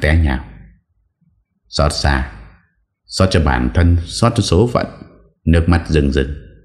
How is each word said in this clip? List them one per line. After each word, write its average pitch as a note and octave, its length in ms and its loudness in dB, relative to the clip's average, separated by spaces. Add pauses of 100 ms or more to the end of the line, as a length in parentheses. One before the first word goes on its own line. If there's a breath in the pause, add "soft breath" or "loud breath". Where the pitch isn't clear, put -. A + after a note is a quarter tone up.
té D#2 220 2
nhào. C#2 220 -2 (1200)
Xót D2 260 0
xa, C2 380 -2 (760)
xót - 260 0
cho D#2+ 140 2
bản B1 280 0
thân, E2+ 320 4
xót - 300 -2
cho G#2 60 0
số G2 260 2
phận, - 180 -2 (600)
nước E2 240 2
mắt E2+ 180 2
rưng D2 240 0
rưng. C2+ 180 -2 (360)